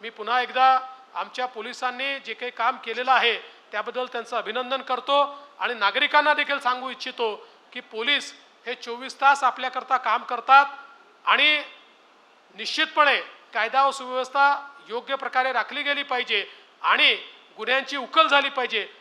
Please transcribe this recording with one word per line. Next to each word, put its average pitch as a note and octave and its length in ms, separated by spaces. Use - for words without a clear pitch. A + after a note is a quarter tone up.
मी A3 80
पुन्हा A3+ 300
एकदा B3 260
आमच्या G3+ 320
पोलिसांनी B3 720
जे A3+ 140
काही B3 160
काम B3 340
केलेलं A#3 280
आहे, A3+ 240
त्याबद्दल A3 340
त्यांचं A#3 300
अभिनंदन B3 460
करतो B3+ 340
आणि A3 140
नागरिकांना C#4 600
देखील C#4+ 240
सांगू B3+ 320
इच्छितो A#3+ 440
की D3+ 100
पोलीस A#3+ 500
हे A#3+ 80
चोवीस A#3+ 460
तास C4+ 240
आपल्याकरता B3+ 540
काम A#3+ 240
करतात C4 440
आणि C#4+ 380
निश्चितपणे C#4 600
कायदा A#3 320
व C4+ 40
सुव्यवस्था C4 640
योग्य A#3+ 260
प्रकारे C4 380
राखली B3 300
गेली C#4+ 200
पाहिजे B3 420
आणि A#3+ 320
गुन्ह्यांची C4 380
उकल D4 300
झाली C#4 220
पाहिजे A#3 380